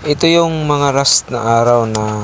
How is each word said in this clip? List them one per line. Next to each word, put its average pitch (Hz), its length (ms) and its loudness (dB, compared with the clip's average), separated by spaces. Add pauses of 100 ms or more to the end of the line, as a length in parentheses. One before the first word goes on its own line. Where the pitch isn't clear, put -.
Ito 151 240 0
yung 165 400 0
mga 143 240 0
last 135 400 -2
na 113 80 -6 (160)
araw 120 320 4
na 107 140 -4 (200)